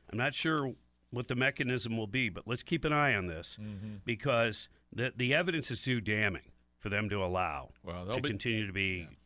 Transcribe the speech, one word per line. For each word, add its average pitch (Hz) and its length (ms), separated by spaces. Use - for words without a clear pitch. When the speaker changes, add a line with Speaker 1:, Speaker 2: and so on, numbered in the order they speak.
Speaker 1:
I'm 104 60
not 135 160
sure 147 400
what 120 160
the 127 80
mechanism 123 640
will 110 100
be, 117 220
but 85 180
let's 120 160
keep 165 220
an 151 80
eye 147 220
on 95 120
this 82 340
Speaker 2:
Mm-hmm. 107 340
Speaker 1:
because 117 640
the, 120 220
the 123 180
evidence 160 380
is 113 100
too 123 200
damning 101 500
for 107 100
them 104 200
to 98 140
allow 87 460
Speaker 2:
Well, 87 220
they'll 107 100
Speaker 1:
to - 60
Speaker 2:
be 147 80
Speaker 1:
continue 110 380
to 95 60
be, 92 340